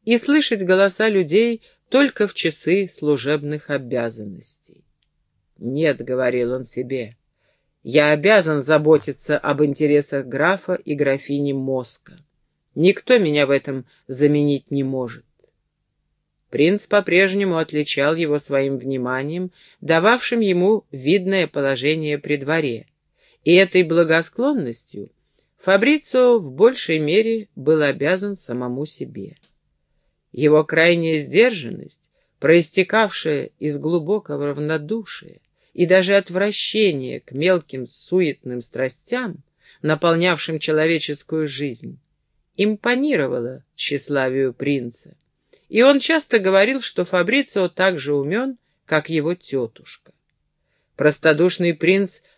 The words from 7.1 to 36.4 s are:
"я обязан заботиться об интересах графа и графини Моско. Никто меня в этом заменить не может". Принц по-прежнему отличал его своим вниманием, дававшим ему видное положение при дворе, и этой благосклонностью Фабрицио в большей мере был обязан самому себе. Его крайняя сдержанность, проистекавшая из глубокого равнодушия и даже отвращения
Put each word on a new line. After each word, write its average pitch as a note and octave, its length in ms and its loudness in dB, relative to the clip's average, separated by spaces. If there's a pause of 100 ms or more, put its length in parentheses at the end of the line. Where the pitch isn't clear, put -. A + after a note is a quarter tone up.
"я D3 280 2
обязан D#3 520 2
заботиться D3+ 760 2
об D3 260 0
интересах C#3+ 640 0
графа E3+ 480 -2
и D3+ 220 -6
графини C#3+ 580 -4
Моско. C3 600 -8 (600)
Никто F#3+ 460 2
меня D3 260 2
в C3+ 60 -2
этом C3+ 340 -2 (220)
заменить C#3+ 640 0
не C#3 120 -2
может". C3 420 -6 (1200)
Принц E3 380 0
по-прежнему F#3+ 680 2
отличал D3+ 580 -2
его D3 240 -2
своим C#3 380 -2
вниманием, C3+ 760 -6 (300)
дававшим G#3+ 580 2
ему G3 520 2
видное F3+ 560 0
положение D3 680 -2
при C#3+ 200 -4
дворе, C#3 500 -4 (560)
и E3 100 4
этой F#3 300 6
благосклонностью E3 1300 -2 (520)
Фабрицио B3 760 2
в C#3+ 120 -8
большей F#3+ 460 2
мере G#3+ 580 0
был D3+ 280 2
обязан F3+ 520 -2
самому B2 520 -8
себе. A2+ 500 -14 (920)
Его D3 320 4
крайняя E3 560 2
сдержанность, D3+ 840 -2 (380)
проистекавшая E3+ 1200 0
из D3 180 -6
глубокого D3+ 720 -4
равнодушия D3+ 920 -8 (340)
и F3 120 0
даже F#3 300 4
отвращения F#3 1040 -2